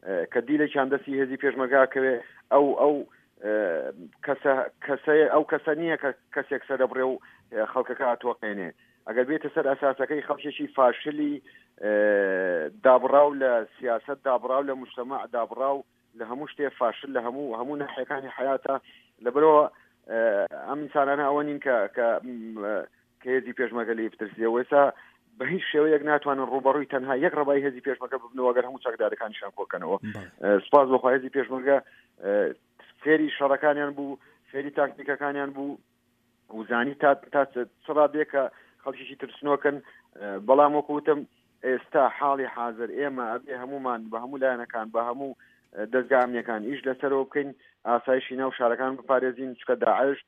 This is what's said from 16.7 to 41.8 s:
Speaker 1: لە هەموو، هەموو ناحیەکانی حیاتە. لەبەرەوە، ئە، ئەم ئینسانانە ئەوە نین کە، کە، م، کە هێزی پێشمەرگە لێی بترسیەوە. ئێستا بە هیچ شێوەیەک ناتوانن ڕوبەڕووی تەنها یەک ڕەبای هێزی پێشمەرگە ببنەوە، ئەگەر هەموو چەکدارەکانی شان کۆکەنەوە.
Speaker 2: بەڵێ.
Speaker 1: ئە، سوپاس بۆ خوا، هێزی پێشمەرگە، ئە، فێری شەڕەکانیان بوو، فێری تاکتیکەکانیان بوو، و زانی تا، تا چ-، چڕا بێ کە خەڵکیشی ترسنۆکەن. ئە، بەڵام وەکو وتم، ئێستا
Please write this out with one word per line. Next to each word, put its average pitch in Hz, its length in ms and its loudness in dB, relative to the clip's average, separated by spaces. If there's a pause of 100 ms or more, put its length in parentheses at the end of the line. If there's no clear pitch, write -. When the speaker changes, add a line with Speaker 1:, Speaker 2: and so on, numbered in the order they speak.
Speaker 1:
لە 127 120 -2
هەموو، 127 340 -6
هەموو 143 240 -6
ناحیەکانی 135 540 -8
حیاتە. 135 380 -2 (460)
لەبەرەوە، 147 420 6 (480)
ئە، 113 80 -2 (480)
ئەم 139 140 -6
ئینسانانە 143 460 0
ئەوە 147 180 2
نین 147 140 -6
کە، 135 160 2 (200)
کە، 117 120 2 (120)
م، 113 380 -12 (640)
کە - 120 -10
هێزی 123 200 -2
پێشمەرگە 117 420 -4
لێی 113 180 -4
بترسیەوە. 113 460 -2
ئێستا 143 240 4 (560)
بە 127 60 -6
هیچ 170 260 -4
شێوەیەک 151 320 4
ناتوانن 143 480 0
ڕوبەڕووی 135 420 0
تەنها 135 200 -2 (120)
یەک 147 140 2
ڕەبای 139 260 2
هێزی 127 220 -4
پێشمەرگە 127 320 -6
ببنەوە، 127 300 -2
ئەگەر 120 180 2
هەموو 131 180 -14
چەکدارەکانی 110 540 -4
شان 101 180 -12
کۆکەنەوە. 92 440 -4
Speaker 2:
بەڵێ. 104 280 -12 (120)
Speaker 1:
ئە، 95 80 0 (160)
سوپاس 143 240 6
بۆ 131 100 4
خوا، 131 160 2
هێزی 131 140 -2
پێشمەرگە، 131 480 0 (460)
ئە، 101 100 -2 (680)
فێری 156 360 4
شەڕەکانیان 143 580 2
بوو، 143 220 -8 (320)
فێری 139 220 -8
تاکتیکەکانیان 143 840 -4
بوو، 139 220 -8 (760)
و 110 120 -10
زانی 120 320 -2
تا، 143 180 4 (180)
تا 143 140 2
چ-، 131 220 -6 (140)
چڕا 151 260 2
بێ 151 180 0
کە 139 180 -2 (400)
خەڵکیشی 135 380 -12
ترسنۆکەن. 143 560 0
ئە، - 500 -16 (200)
بەڵام 143 260 8
وەکو 147 200 -2
وتم، 147 260 0 (440)
ئێستا 131 400 2 (140)